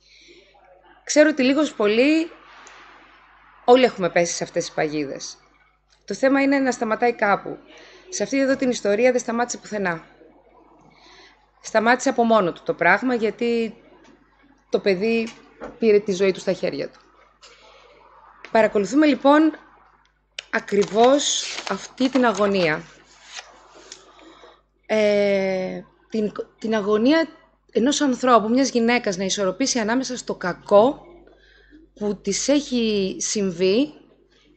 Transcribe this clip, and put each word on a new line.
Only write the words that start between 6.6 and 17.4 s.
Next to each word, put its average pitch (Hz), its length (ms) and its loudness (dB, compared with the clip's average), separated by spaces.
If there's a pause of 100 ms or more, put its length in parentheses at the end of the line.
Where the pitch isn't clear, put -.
σταματάει 233 420 -2
κάπου. 202 440 -2 (520)
Σε - 140 -6
αυτή 269 160 -2
εδώ 269 160 2
την 269 140 -2
ιστορία 226 420 0
δεν 247 80 0
σταμάτησε 233 380 -4
πουθενά. 185 480 -6 (1600)
Σταμάτησε 240 480 0
από 254 140 0
μόνο 220 300 2
του - 120 -16
το 165 80 -4
πράγμα, 202 420 0
γιατί 226 600 -4 (960)
το 214 100 -2
παιδί 220 480 -2 (520)
πήρε 208 200 4
τη 208 140 -4
ζωή 190 180 0
του 185 80 -4
στα 190 140 -4
χέρια 147 360 -6
του. - 100 -20 (1500)